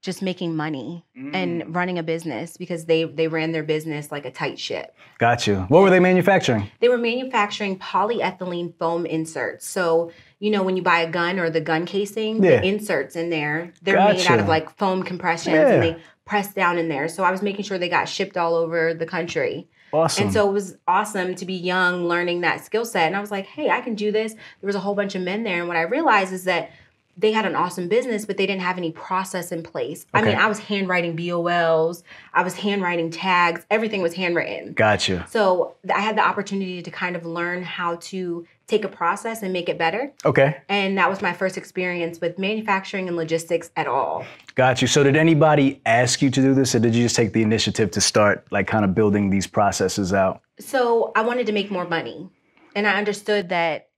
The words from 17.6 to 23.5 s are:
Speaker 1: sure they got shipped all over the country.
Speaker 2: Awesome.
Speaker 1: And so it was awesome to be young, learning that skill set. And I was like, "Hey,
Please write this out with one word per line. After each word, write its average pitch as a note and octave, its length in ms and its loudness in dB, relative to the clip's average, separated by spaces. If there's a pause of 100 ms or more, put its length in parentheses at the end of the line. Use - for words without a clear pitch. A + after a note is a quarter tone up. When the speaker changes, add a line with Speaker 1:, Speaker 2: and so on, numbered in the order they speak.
Speaker 1:
sure F#3+ 140 -6
they F3 100 -2
got D3+ 200 0
shipped - 280 -6
all E3+ 200 0
over E3 380 0
the E3 120 -6
country. E3 600 -4 (240)
Speaker 2:
Awesome. E3 320 2
Speaker 1:
And F#3+ 80 0
so G3+ 160 4
it G3 40 0
was G3 260 -4 (100)
awesome F#3 480 0
to F#3 80 -12
be F#3 100 -8
young, F3+ 540 0
learning F3 320 0
that D#3+ 240 0
skill A3+ 220 -2
set. F#3 220 0
And F3 80 -2
I G3+ 40 -4
was G#3 100 -10
like, G3 160 -6
"Hey, D4 220 -6